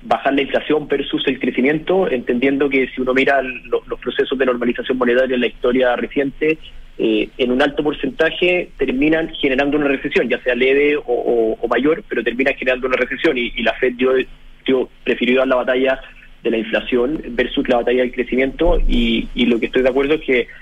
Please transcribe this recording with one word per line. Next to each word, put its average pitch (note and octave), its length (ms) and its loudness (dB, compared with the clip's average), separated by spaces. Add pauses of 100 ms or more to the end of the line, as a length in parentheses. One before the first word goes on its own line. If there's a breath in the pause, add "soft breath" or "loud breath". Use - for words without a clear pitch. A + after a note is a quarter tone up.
bajar A#2+ 320 0
la C#3 80 2
inflación C#3 460 0
versus C#3 380 -2
el C3 140 0
crecimiento, D#3 720 0
entendiendo C3 580 0
que C3+ 200 0
si - 120 -6
uno B2+ 140 0
mira C3+ 280 2
lo, B2 440 -4
los A#2+ 140 -8
procesos C3 380 -2
de C3 80 0
normalización A#2+ 500 -2
monetaria B2+ 380 2
en B2 60 0
la A#2+ 60 2
historia B2 500 2
reciente, C#3 640 -2 (400 loud breath)
eh, A2 380 0
en B2 140 0
un B2+ 120 2
alto D3 200 0
porcentaje D#3+ 960 0
terminan D3 520 0 (120)
generando C#3+ 360 0
una D3 120 2
recesión, C#3 400 0
ya A#2 140 -2
sea B2 120 0
leve C#3 420 2
o, C#3+ 100 -4
o, A#2 540 0
o A#2 80 -2
mayor, C3 400 0
pero A#2+ 140 -4
terminan B2+ 320 -2
generando B2+ 320 -2
una B2+ 100 -2
recesión, B2+ 400 0
y, A#2 200 -4
y A#2+ 60 -6
la A2+ 120 0
fed B2+ 220 0
dio, B2+ 160 2 (520)
dio, B2+ 240 0 (140)
prefirió B2 360 0
dar C3 100 2
la B2+ 80 2
batalla C3 440 0 (440 loud breath)
de A#2 60 0
la A2+ 80 0
inflación B2 600 -2 (100)
versus B2 380 -2
la B2 100 4
batalla A#2+ 240 2
del B2 100 -2
crecimiento, C3 720 0
y, A#2 480 2
y B2 120 2
lo A#2 120 4
que C#3+ 80 -4
estoy C3 160 0
de B2+ 60 4
acuerdo C#3 260 2
es D3+ 60 0
que A#2+ 260 0 (160 loud breath)